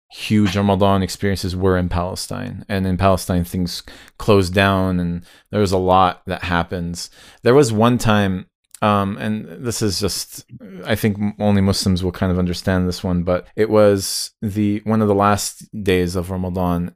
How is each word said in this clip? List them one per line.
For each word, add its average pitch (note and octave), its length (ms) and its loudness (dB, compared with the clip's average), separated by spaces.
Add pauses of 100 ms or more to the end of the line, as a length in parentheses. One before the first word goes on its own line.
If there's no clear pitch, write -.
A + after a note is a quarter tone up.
(140)
huge G#2 440 0
Ramadan G2 440 2
experiences F#2 540 -4
were F#2 220 2
in F2+ 120 0
Palestine, F#2+ 800 -6
and F#2+ 180 -2
in F#2 120 0
Palestine F#2 480 2
things F2+ 360 -6 (360)
closed G2 360 2
down, F#2+ 460 2
and F2 240 -4 (280)
there G#2 100 0
was F#2+ 100 2
a G2 60 0
lot F#2 500 4
that F2+ 160 -6
happens. F2 680 -4 (340)
There A#2 100 4
was C3+ 180 6
one A#2 260 4
time, G2+ 480 0 (360)
um, G2+ 360 0
and A2 280 -6 (200)
this A#2 160 -4
is G2+ 200 -2
just, - 440 -8 (400)
I A2 100 0
think G#2 220 -2
m-, G#2 220 -4
only G2+ 220 2
Muslims G2 420 2
will F2+ 80 -2
kind F#2+ 180 -2
of F2+ 100 0
understand F2+ 500 0
this F2 160 -8
one, F2+ 180 0
but F2+ 320 -2
it A2 140 0
was G#2 600 2 (100)
the, G#2 420 -2
one A2 180 0
of G#2+ 60 2
the G2+ 80 2
last G2+ 500 0 (160)
days F#2 360 0
of F2 120 -6
Ramadan, F2+ 680 -2